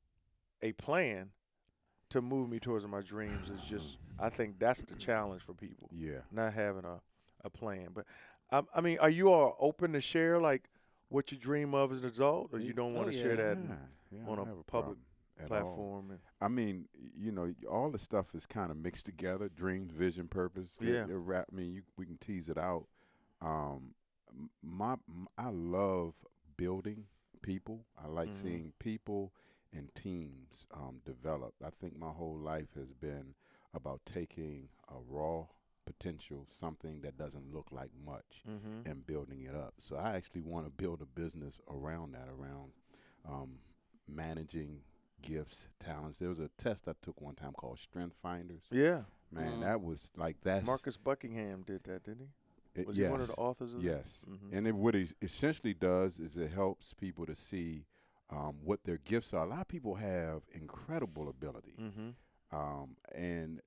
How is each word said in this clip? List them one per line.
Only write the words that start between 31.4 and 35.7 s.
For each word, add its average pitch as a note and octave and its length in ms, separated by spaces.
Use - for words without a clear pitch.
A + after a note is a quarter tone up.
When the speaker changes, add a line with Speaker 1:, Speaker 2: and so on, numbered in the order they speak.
Speaker 2:
I D2+ 60
think E2+ 280
my D#2+ 140
whole D#2+ 260
life D#2 380
has C2+ 180
been C#2 420
about C2+ 320
taking D2+ 640
a - 60
raw D#2 380